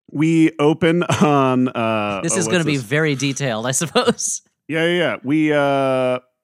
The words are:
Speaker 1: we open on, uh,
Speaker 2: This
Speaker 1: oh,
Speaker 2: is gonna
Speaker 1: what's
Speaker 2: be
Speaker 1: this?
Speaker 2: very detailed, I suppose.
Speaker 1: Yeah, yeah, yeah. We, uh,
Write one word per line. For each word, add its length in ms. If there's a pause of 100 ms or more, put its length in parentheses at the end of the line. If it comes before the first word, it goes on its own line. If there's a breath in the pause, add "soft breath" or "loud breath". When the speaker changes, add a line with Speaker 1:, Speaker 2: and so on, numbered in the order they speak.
(120)
Speaker 1:
we 460
open 440
on, 640
uh, 540
Speaker 2:
This 120
Speaker 1:
oh, 40
Speaker 2:
is 80
gonna 120
Speaker 1:
what's 80
Speaker 2:
be 100
Speaker 1:
this? 80
Speaker 2:
very 300
detailed, 520
I 60
suppose. 720 (260)
Speaker 1:
Yeah, 180
yeah, 120
yeah. 240
We, 300
uh, 680 (240)